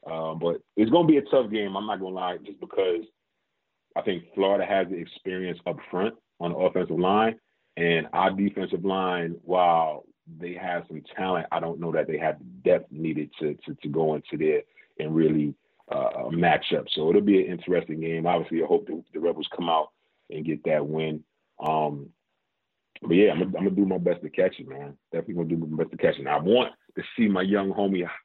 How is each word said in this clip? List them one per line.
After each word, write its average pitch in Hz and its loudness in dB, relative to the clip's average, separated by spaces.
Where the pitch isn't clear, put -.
Um, 80 -6
but 85 -2
it's 110 4
gonna 165 6
be 156 8
a 139 2
tough 127 2
game. 101 -2
I'm 101 -4
not 104 -4
gonna 92 -8
lie, 90 -4
just 76 -16
because 92 0
I - -2
think 87 -4
Florida 98 2
has 95 0
the 92 -6
experience 90 -8
up 85 -4
front 98 -2
on 85 -4
the - -4
offensive 90 0
line, 107 2
and 85 2
our 92 4
defensive 95 -2
line, 90 -2
while 85 2
they 87 -8
have 87 -6
some 78 -14
talent, 92 -2
I 82 -2
don't 82 -6
know 82 -4
that 78 0
they 80 -4
have 78 -2
the 64 -4
depth 87 2
needed 76 -4
to, 73 -2
to, 73 -10
to 80 -10
go 78 0
into 73 -8
there 76 2
and 78 -2
really, 76 4
uh, - -2
match 82 2
up. - -2
So 78 0
it'll 98 6
be 98 6
an 90 -2
interesting 82 -2
game. 82 -2
Obviously, 82 0
I 80 0
hope 85 2
the, 80 -8
the 80 -8
Rebels 82 -2
come 87 -4
out 80 2
and 78 -8
get 76 -4
that 76 2
win. 78 -4
Um, 151 -2
but - 0
yeah, 98 8
I'm 78 -2
gonna, 92 -2
I'm 87 -2
gonna 98 2
do 98 2
my 92 0
best 87 0
to - -10
catch - 0
it, 127 -14
man. 143 -14
Definitely - -6
gonna 85 -2
do 82 -2
my 78 -2
best 78 -6
to - -14
catch 78 2
it. - -16
And 67 -8
I 73 2
want 110 4
to 87 -8
see 113 4
my 95 2
young 98 2
homie 95 0